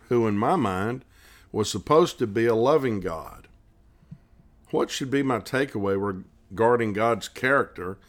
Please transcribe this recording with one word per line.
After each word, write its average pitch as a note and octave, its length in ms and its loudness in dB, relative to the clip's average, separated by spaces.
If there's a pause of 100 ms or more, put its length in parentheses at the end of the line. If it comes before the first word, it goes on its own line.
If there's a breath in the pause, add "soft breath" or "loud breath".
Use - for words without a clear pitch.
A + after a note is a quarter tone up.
who A#2 180 4
in G2+ 100 2
my C#3 200 2
mind A2 480 -2 (440 soft breath)
was G#2 220 -2
supposed D3+ 480 2
to B2 80 0
be A2+ 180 0
a A#2 100 4
loving B2+ 440 2
God? E2 480 -10 (1200)
What - 200 -2
should C#3 180 -8
be C#3 140 0
my B2+ 160 -2
takeaway G2 880 -4 (260)
regarding A2+ 400 2
God's A2 380 0
character A2+ 680 -2 (120)